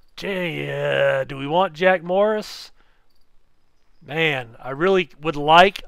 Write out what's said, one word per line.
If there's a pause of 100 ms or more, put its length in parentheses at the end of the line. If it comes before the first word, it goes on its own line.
(160)
gee,
uh,
do
we
want
Jack
Morris? (1300)
Man,
I
really (120)
would
like